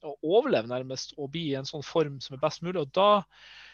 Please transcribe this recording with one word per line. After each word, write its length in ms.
å 220
overleve 420
nærmest, 520
og 120
bli 220
i 60
en 60
sånn 200
form 380
som 120
er 60
best 220
mulig, 180
og 120
da, 300